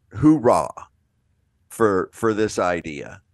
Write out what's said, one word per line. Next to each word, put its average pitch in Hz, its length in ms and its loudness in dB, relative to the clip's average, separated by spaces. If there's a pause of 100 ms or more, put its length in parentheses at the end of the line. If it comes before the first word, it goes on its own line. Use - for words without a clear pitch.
(120)
hoorah 117 560 2 (1000)
for, 101 440 0
for 113 200 -2
this 107 280 -2
idea. 87 600 -6 (140)